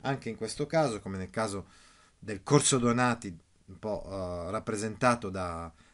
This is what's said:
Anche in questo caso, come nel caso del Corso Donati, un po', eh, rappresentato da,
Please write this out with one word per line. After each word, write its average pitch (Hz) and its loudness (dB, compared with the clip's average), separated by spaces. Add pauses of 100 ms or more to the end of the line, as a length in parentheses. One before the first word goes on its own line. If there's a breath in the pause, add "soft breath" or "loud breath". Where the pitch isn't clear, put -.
Anche 131 -2
in 107 -4
questo 113 -4
caso, 143 2
come 95 -6
nel 92 -6
caso 101 -2 (500 soft breath)
del 101 -8
Corso 143 6
Donati, 120 2 (300)
un 90 -18
po', 104 -4
eh, 90 -6
rappresentato 110 0
da, 85 -4 (220 soft breath)